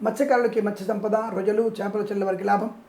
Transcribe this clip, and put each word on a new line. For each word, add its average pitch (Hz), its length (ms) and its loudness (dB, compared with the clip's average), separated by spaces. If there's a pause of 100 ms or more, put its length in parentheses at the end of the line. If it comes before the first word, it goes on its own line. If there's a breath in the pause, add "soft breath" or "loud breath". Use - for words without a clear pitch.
మత్స్యకారులకి 226 580 2
మత్స్య 208 260 -2
సంపద, 208 300 0
రొయ్యలు, 214 460 0
చేపల 208 380 -2
చెల్లెల 202 240 -2
వారికి 190 200 0
లాభం, 202 260 2 (180)